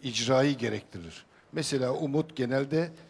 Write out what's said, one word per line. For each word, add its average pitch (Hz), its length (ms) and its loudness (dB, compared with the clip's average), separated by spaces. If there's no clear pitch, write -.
icrayı 131 540 4
gerektirir. 104 680 -6
Mesela 135 420 0
Umut 156 420 -2
genelde 139 560 0